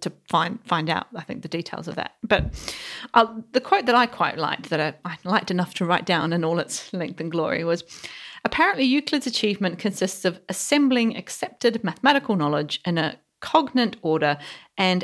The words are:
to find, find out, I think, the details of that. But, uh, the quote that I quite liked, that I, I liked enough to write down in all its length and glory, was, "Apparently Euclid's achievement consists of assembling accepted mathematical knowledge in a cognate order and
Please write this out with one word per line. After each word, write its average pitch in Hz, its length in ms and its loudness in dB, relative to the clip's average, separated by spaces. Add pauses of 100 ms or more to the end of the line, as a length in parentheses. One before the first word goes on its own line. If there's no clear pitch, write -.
to - 100 -6 (160)
find, 170 360 0
find 160 240 -2
out, - 280 -2
I 180 60 -10
think, - 200 -12
the 165 60 -12
details 165 400 -8
of - 80 -10
that. - 160 -6 (100)
But, - 320 2 (600)
uh, 226 120 8 (240)
the 254 100 2
quote 370 260 2
that 240 100 6
I 240 100 6
quite 165 320 -2
liked, - 320 -4
that 156 100 2
I, 151 140 -2 (100)
I 165 200 -8
liked 190 260 0
enough 180 240 0
to 185 100 -2
write 175 220 0
down 165 260 2
in 170 120 0
all 170 160 2
its - 320 -8
length 175 280 -6
and 165 100 -6
glory, 160 340 0
was, 170 180 0 (640)
"Apparently 311 400 2
Euclid's 285 420 2
achievement 202 540 -2
consists 185 440 -2
of 180 240 -2
assembling 254 680 2
accepted - 680 -2
mathematical 254 540 2
knowledge 147 500 0
in 170 120 0
a 156 200 -2 (220)
cognate 254 640 2
order 151 360 2 (400)
and 185 260 2